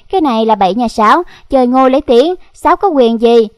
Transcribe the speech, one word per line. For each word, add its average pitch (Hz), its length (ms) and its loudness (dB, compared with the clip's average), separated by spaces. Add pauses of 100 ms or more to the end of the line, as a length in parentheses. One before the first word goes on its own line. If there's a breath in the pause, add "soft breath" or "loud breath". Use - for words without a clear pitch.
(120)
Cái 381 100 -2
này 226 240 -2
là 220 100 0
bậy 196 200 0
nhà 240 120 -2
Sáu, 240 360 0 (260 soft breath)
chơi 262 180 0
ngô 262 220 2
lấy 269 120 0
tiếng, 285 340 -2 (180 soft breath)
Sáu 320 220 -2
có 403 120 -2
quyền 233 340 0
gì 233 260 2 (100)